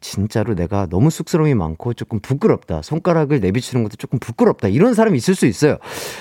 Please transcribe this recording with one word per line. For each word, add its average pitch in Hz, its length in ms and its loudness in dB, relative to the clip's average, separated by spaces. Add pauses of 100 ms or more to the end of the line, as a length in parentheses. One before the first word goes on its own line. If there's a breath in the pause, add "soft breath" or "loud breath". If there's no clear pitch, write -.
진짜로 107 560 -2
내가 95 300 -2
너무 92 240 2
쑥스러움이 156 440 0
많고 90 400 -4
조금 113 260 -8
부끄럽다, 131 600 -2
손가락을 151 580 0
내비치는 113 440 -2
것도 104 120 -10
조금 - 220 -6
부끄럽다, - 500 0
이런 185 260 4
사람이 214 240 4
있을 185 180 2
수 175 100 2
있어요. 123 300 2 (440 loud breath)